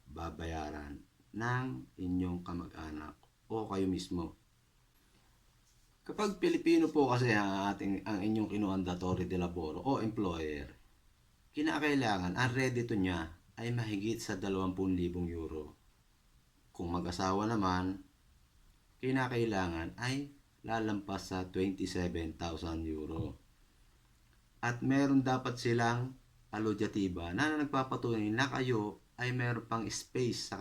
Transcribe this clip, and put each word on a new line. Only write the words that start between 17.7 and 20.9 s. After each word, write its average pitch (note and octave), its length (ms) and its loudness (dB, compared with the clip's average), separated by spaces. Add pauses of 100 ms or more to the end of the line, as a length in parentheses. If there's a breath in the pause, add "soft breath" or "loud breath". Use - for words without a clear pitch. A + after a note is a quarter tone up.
kinakailangan A2 960 0
ay C3 320 -2 (400)
lalampas G#2+ 640 -2